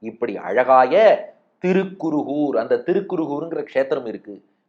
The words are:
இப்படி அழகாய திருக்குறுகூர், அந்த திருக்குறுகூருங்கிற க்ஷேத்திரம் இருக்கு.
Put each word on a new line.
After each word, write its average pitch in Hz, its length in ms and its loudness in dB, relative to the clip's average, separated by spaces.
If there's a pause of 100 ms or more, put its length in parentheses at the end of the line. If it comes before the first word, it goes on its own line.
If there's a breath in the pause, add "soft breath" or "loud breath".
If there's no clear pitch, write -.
இப்படி 110 380 -6
அழகாய 127 640 4 (640)
திருக்குறுகூர், 151 920 -2
அந்த 120 240 0
திருக்குறுகூருங்கிற 165 800 -4
க்ஷேத்திரம் 135 460 -2
இருக்கு. 101 280 -14 (320)